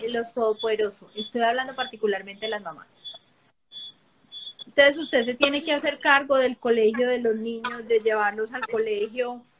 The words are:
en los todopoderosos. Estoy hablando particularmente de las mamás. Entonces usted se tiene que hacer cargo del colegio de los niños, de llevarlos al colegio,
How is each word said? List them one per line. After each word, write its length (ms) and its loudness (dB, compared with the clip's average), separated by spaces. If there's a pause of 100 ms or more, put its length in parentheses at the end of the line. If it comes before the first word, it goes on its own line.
en 120 -4
los 220 -2
todopoderosos. 800 0
Estoy 280 -2
hablando 320 2
particularmente 720 -2
de 40 -2
las 120 -4
mamás. 240 -12 (1800)
Entonces 320 4
usted 260 0
se 100 -6
tiene 300 0
que 80 -2
hacer 280 -4
cargo 360 4
del 220 4
colegio 500 4
de 100 2
los 180 0
niños, 520 -6
de 120 4
llevarlos 520 0
al 140 -6
colegio, 760 -2 (200)